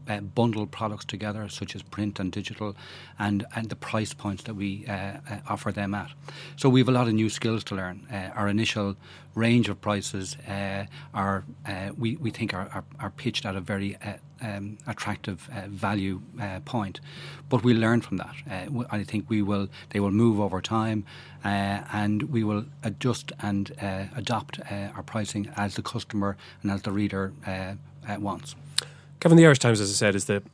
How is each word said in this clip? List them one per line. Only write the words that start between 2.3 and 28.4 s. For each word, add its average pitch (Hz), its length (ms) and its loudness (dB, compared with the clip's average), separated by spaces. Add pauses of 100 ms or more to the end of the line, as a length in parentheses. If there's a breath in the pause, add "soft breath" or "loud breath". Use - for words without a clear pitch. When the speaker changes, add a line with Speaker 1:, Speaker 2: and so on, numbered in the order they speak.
Speaker 1:
digital, 104 460 -6 (420 loud breath)
and, 101 260 2 (120)
and 113 140 -4
the 104 60 -8
price - 380 -2
points 98 300 -6
that 113 100 -8
we, 98 320 -4
uh, 110 60 -4
uh, 98 460 -6 (100)
offer 104 240 -2
them 101 220 -2
at. 101 160 -4 (460 loud breath)
So - 120 6
we 131 120 10
have 120 80 6
a 131 40 6
lot 123 160 4
of 107 60 4
new 110 140 4
skills 110 360 0
to - 100 -6
learn. 92 380 -6
Uh, 95 220 -6
our 104 120 0
initial 101 500 0 (380 loud breath)
range 113 340 6
of 101 120 -6
prices, 98 560 -2 (120)
uh, 98 360 -4 (280 loud breath)
are, 98 320 0 (220)
uh, 98 320 -6
we, 117 180 0
we 139 140 -2
think 104 240 -4
are, 95 180 -4
are, 95 120 -6 (160)
are 101 100 -4
pitched - 340 -4
at 98 120 -2
a 95 40 -2
very, 98 440 -2
uh, 104 80 -6 (300)
um, 104 440 -8
attractive, 104 640 -6
uh, 110 140 -6
value, 98 540 -2 (200)
uh, 95 200 -6
point. 104 400 -4 (480 loud breath)
But 117 160 2
we 123 100 8
learn 113 260 6
from 95 180 -4
that. - 160 -6 (140)
Uh, 92 180 -6
w-, 120 240 -4
I 104 120 -2
think 101 260 -4
we 107 140 2
will, 98 260 0 (220 loud breath)
they 107 80 0
will 101 140 4
move 110 260 6
over 92 220 0
time, 110 440 0 (400 loud breath)
uh, 101 380 0 (100)
and 104 320 2
we 120 200 0
will 104 200 0 (200)
adjust 117 560 -2
and, 101 320 0 (100)
uh, 98 220 -4 (100)
adopt, 107 460 -4 (100)
uh, 101 240 -6
our - 80 -10
pricing 101 540 -4
as 101 180 -2
the - 80 -4
customer 101 540 -2 (260 loud breath)
and 101 80 0
as 98 120 -2
the 104 100 -2
reader, 98 400 0 (120)
uh, 95 300 -4 (340)
uh, 101 120 -4
wants. - 340 -6 (640 loud breath)